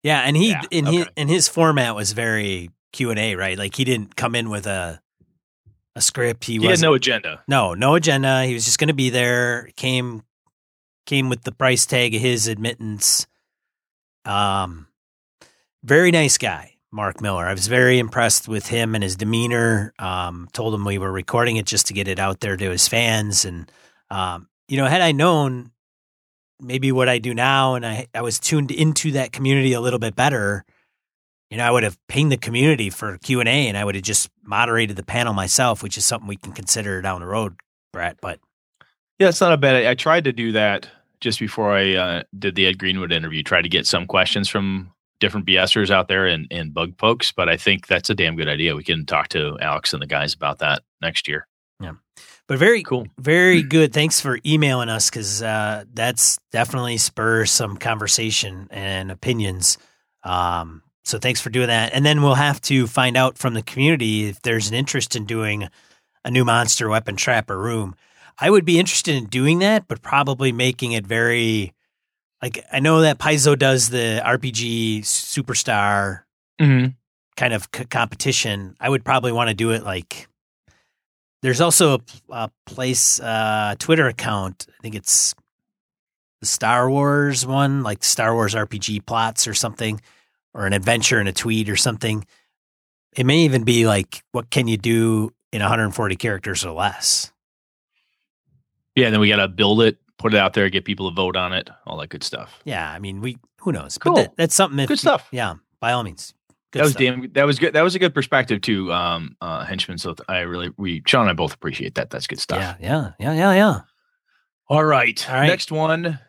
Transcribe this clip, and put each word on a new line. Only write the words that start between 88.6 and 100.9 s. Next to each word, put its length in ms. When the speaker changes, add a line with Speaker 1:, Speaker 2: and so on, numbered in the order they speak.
Speaker 1:
P 120
G 200
plots 480
or 80
something, 440
or 120
an 80
adventure 460
in 80
a 60
tweet 360
or 60
something. 500
It 100
may 140
even 240
be 240
like, 440
what 180
can 180
you 100
do 540
in 100
a 60
hundred 240
forty 240
characters 500
or 80
less? 580
Speaker 2:
Yeah, 140
then 100
we 100
gotta 180
build 340
it, 160
put 160
it 40
out 160
there, 160
get 160
people 240